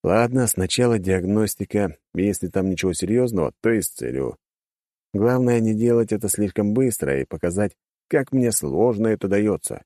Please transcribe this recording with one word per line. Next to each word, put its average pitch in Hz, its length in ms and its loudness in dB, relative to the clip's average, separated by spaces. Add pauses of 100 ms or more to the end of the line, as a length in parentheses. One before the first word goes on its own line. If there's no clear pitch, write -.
Ладно, 120 460 2
сначала 113 500 0
диагностика, 95 960 0 (180)
если 95 340 -2
там 95 200 -2
ничего 92 240 -2
серьезного, 104 680 0
то 113 180 2
исцелю. 64 580 -6 (800)
Главное, 120 460 2
не 110 140 2
делать 117 380 2
это 104 160 -2
слишком 104 460 0
быстро 92 460 0
и 65 40 -4
показать, 87 520 -4 (320)
как 139 240 0
мне 123 180 2
сложно 107 580 0
это 101 200 0
дается. 101 580 -2